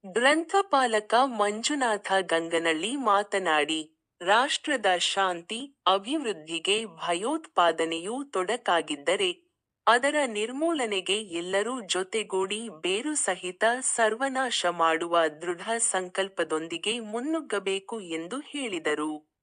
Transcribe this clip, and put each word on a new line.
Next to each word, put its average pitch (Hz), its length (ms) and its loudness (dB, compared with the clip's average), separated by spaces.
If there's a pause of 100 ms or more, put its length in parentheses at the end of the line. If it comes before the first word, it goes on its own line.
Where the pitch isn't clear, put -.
ಗ್ರಂಥಪಾಲಕ 262 1080 2 (100)
ಮಂಜುನಾಥ 226 960 0
ಗಂಗನಳ್ಳಿ 165 760 0
ಮಾತನಾಡಿ, 185 960 2 (300)
ರಾಷ್ಟ್ರದ 233 640 2 (120)
ಶಾಂತಿ, 196 760 -2 (100)
ಅಭಿವೃದ್ಧಿಗೆ 196 1000 0
ಭಯೋತ್ಪಾದನೆಯು 175 1400 -2
ತೊಡಕಾಗಿದ್ದರೆ, 180 1200 -2 (420)
ಅದರ 254 280 4 (100)
ನಿರ್ಮೂಲನೆಗೆ 220 960 -2
ಎಲ್ಲರೂ 196 580 -2
ಜೊತೆಗೂಡಿ 190 880 -4
ಬೇರು 202 460 -4
ಸಹಿತ 185 500 -2 (160)
ಸರ್ವನಾಶ 247 880 0
ಮಾಡುವ 170 520 2 (240)
ದೃಢ 175 180 -4 (180)
ಸಂಕಲ್ಪದೊಂದಿಗೆ 180 1200 -2
ಮುನ್ನುಗ್ಗಬೇಕು 220 1000 -4
ಎಂದು 170 380 -8
ಹೇಳಿದರು. 156 1040 -6